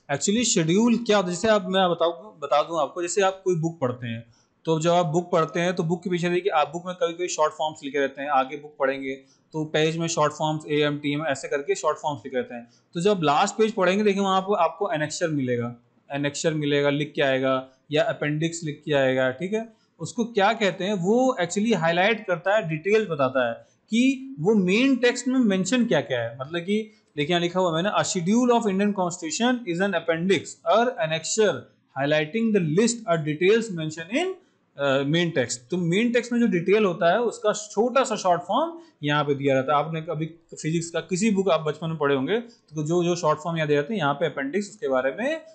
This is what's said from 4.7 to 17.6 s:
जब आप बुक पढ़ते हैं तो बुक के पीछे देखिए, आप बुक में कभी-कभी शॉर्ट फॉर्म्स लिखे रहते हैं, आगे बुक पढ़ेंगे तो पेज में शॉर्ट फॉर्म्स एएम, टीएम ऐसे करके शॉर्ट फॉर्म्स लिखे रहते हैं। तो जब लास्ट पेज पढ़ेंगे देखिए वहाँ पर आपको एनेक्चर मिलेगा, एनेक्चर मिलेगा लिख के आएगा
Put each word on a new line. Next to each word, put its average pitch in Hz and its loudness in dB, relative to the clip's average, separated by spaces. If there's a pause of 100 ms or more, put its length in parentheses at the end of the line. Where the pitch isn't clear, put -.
जब 170 2
आप 175 4
बुक 175 -2
पढ़ते 160 0
हैं 175 0
तो 185 0
बुक 175 -2
के 190 -6
पीछे 175 0
देखिए, 175 0
आप 147 2
बुक 170 -8
में 180 -8
कभी-कभी 175 -2
शॉर्ट 156 0
फॉर्म्स 156 -6
लिखे 143 -4
रहते 135 -2
हैं, 143 -6
आगे 135 0
बुक 147 -18
पढ़ेंगे 135 -2 (380)
तो 156 -4
पेज 160 0
में 165 0
शॉर्ट 151 2
फॉर्म्स 156 -2
एएम, 147 2
टीएम 147 -4
ऐसे 143 -4
करके 143 -2
शॉर्ट 151 -2
फॉर्म्स 143 -6
लिखे 131 -6
रहते 123 -4
हैं। 117 -16 (240)
तो 170 -4
जब 202 4
लास्ट 160 4
पेज 220 2
पढ़ेंगे 190 2
देखिए 196 2
वहाँ 190 2
पर 202 0
आपको 175 0
एनेक्चर 151 -2
मिलेगा, 123 -2 (360)
एनेक्चर 143 -2
मिलेगा 143 2
लिख 147 -2
के 156 0
आएगा 131 2 (220)